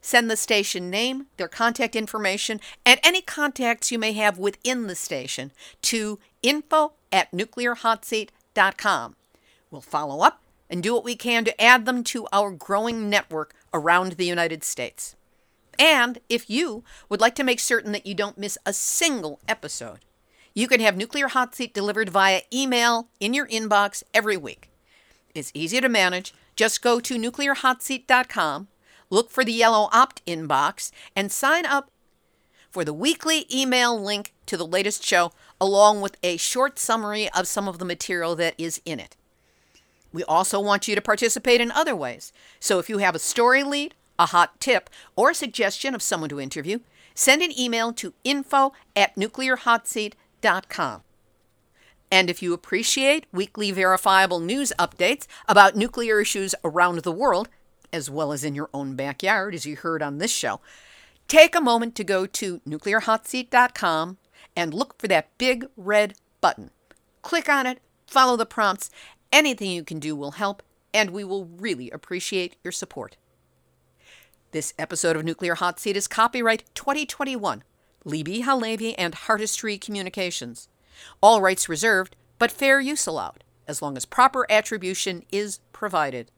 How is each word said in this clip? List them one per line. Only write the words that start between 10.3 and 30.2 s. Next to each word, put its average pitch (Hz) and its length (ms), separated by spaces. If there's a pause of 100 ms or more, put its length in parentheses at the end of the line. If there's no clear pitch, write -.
and 175 140
do 220 100
what 226 120
we 240 100
can 233 300
to 220 160
add 233 240
them 247 200
to 226 280
our 202 180
growing 214 580
network 160 440 (200)
around 175 400
the 175 120
United 170 400
States. - 500 (640)
And 254 480
if 233 220
you 240 340 (240)
would 208 140
like 240 140
to 294 80
make 247 180
certain 214 320
that 208 120
you 196 80
don't 202 240
miss 202 280
a 196 80
single 214 720
episode, 143 520 (540)
you 233 140
can 247 140
have 202 160
Nuclear 254 320
Hot 247 260
Seat 240 180
delivered 202 360
via 190 320 (120)
email 240 540 (140)
in 214 120
your 277 140
inbox 208 560 (100)
every 214 220
week. 139 340 (640)
It's - 220
easy 165 240
to 254 100
manage. 185 440 (240)
Just 220 260
go 240 160
to 240 180
nuclear 262 380
hot 254 260
seat 262 240
dot 254 240
com, 165 380 (420)
look 220 220
for 254 120
the 233 80
yellow 226 400
opt-in 175 540